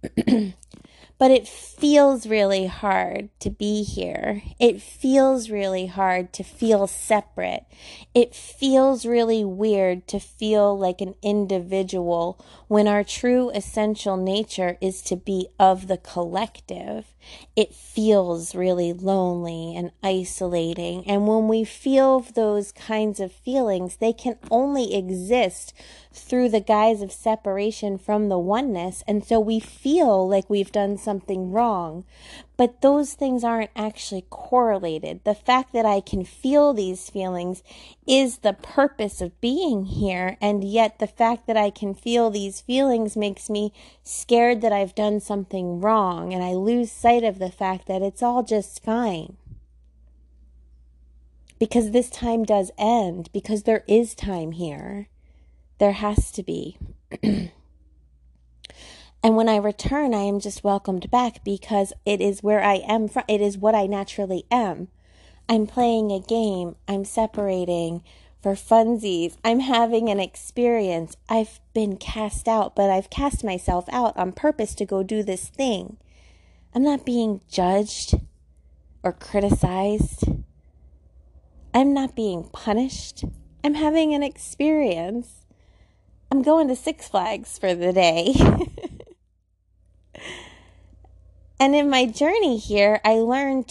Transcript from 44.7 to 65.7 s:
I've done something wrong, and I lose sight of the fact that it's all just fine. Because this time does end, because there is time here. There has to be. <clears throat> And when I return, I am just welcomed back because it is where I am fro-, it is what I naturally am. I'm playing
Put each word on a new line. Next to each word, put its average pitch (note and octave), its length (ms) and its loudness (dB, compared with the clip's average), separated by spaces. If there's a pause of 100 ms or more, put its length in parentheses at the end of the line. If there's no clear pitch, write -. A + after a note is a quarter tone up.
I've G3 220 -2
done G#3 240 0
something F#3 640 -6
wrong, F#3 520 0
and F3+ 120 -4
I F3+ 80 -4
lose A3+ 400 0
sight A#3+ 320 4
of G3 160 -2
the F#3 100 -4
fact F#3+ 380 -6
that F#3+ 120 -2
it's G3 220 -4
all A#3+ 220 0
just - 400 -4
fine. G#3 520 -4 (2250)
Because A3 320 0
this A#3+ 200 2
time A#3 340 -2
does G3+ 340 2
end, G3+ 540 0
because G#3 320 -4
there A3 240 2
is A3 260 4
time E3 380 -6
here. F3 560 -10 (680)
There G3+ 160 4
has G#3 360 -2
to F#3+ 140 -10
be. E3+ 340 -10 (440)
<clears throat> G3 280 -2 (1700)
And A3+ 140 4
when A3+ 120 4
I G#3+ 80 4
return, A#3 580 -2
I G3+ 80 -2
am G3+ 180 -2
just G3 240 -10
welcomed G3 460 -2
back B3 340 0
because G3+ 480 -2 (120)
it G#3 160 0
is G3 220 -2
where G#3 200 2
I G3 260 2
am A3 180 0
fro-, A3 220 -4
it G#3 120 2
is G3+ 160 0
what G#3+ 180 2
I G3+ 120 2
naturally G3 640 -6
am. G3 380 -2 (600)
I'm A3 180 2
playing A3+ 440 0